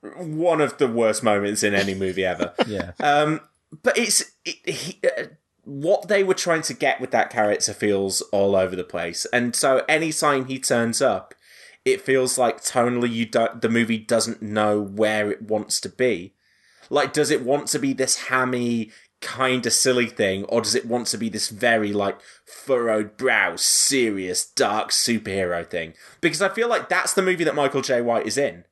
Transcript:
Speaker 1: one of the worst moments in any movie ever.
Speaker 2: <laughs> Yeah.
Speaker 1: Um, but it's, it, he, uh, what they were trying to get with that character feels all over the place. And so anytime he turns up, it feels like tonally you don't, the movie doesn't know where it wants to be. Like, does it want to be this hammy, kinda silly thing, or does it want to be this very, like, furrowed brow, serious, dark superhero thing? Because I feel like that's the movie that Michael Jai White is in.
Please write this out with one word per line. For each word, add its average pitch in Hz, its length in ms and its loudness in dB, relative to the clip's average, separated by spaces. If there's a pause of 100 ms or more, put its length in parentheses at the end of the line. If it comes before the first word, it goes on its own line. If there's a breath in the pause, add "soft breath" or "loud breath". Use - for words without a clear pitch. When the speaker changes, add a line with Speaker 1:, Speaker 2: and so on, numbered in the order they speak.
(180)
Speaker 1:
one 160 420 0
of 139 200 0
the 139 80 4
worst 113 360 2
moments 104 400 2
in 101 100 2
any 98 200 0
movie 95 320 -2
ever. 87 340 -2
Speaker 2:
<laughs> - 80 2
Yeah. 92 320 -6
Speaker 1:
Um, 151 400 2 (440)
but - 140 2
it's, 214 260 0 (200)
it, - 260 -10
he, 160 360 -8
uh, 156 200 -2 (380)
what 156 460 -2
they 202 140 4
were 185 100 2
trying 165 300 0
to 139 100 -6
get 131 260 0
with 127 120 -6
that 117 180 2
character 104 440 0
feels 98 480 0 (120)
all 101 220 4
over 92 200 2
the 90 80 -6
place. 87 480 -6
And 120 240 0
so 135 320 2
anytime 151 580 2
he 131 140 -8
turns 117 420 0
up, 110 320 0 (520 loud breath)
it 131 160 2
feels 131 360 2
like 120 240 0
tonally 123 500 0
you 113 140 -2
don't, 113 360 0
the 117 80 2
movie 117 280 2
doesn't 113 440 -2
know 104 400 0
where 104 500 0
it - 120 -6
wants 107 380 -4
to 98 80 -10
be. 98 440 -2 (580 soft breath)
Like, 135 220 0
does 147 180 2
it 143 100 0
want 139 280 -2
to 147 100 -2
be 135 140 -2
this 127 340 -2
hammy, 123 640 0 (300 loud breath)
kinda 127 500 -2
silly 123 340 2
thing, 98 400 0
or 117 160 0
does 117 140 -2
it - 100 -2
want 117 220 -2
to 113 100 -4
be 113 120 -4
this 107 200 -6
very, 110 420 2
like, 101 280 -2 (260 loud breath)
furrowed 113 720 -2
brow, 107 380 0
serious, 98 920 0
dark 107 460 -2
superhero 95 760 -2
thing? 82 280 -6 (260 loud breath)
Because 160 220 0
I 190 60 2
feel 226 200 -2
like 220 200 -2
that's 180 260 0
the 190 80 2
movie 185 200 0
that 156 120 0
Michael 139 260 0
Jai 127 200 0
White 117 260 0
is 107 100 -4
in. 90 340 -4